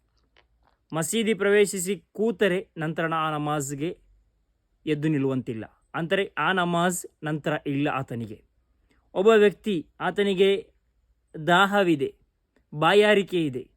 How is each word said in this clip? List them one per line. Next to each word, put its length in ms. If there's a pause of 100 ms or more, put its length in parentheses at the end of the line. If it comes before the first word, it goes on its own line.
(960)
ಮಸೀದಿ 400
ಪ್ರವೇಶಿಸಿ 760
ಕೂತರೆ 560 (100)
ನಂತರ 360
ಆ 160
ನಮಾಜ್ಗೆ 680 (880)
ಎದ್ದು 220
ನಿಲ್ಲುವಂತಿಲ್ಲ, 560 (300)
ಅಂದರೆ 440
ಆ 140
ನಮಾಜ್ 720
ನಂತರ 420
ಇಲ್ಲ 220
ಆತನಿಗೆ. 640 (640)
ಒಬ್ಬ 140
ವ್ಯಕ್ತಿ 580 (140)
ಆತನಿಗೆ 720 (720)
ದಾಹವಿದೆ, 680 (600)
ಬಾಯಾರಿಕೆ 720
ಇದೆ, 300